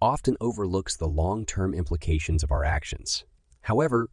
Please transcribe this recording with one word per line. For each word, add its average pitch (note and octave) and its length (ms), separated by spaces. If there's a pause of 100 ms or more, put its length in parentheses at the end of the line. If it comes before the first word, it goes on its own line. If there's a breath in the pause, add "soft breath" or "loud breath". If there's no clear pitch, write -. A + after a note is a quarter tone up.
often B2+ 400
overlooks G2 560
the D#2+ 120
long-term F#2 640
implications D#2+ 720
of D2 80
our C#2 120
actions. - 600 (380)
However, A#2+ 500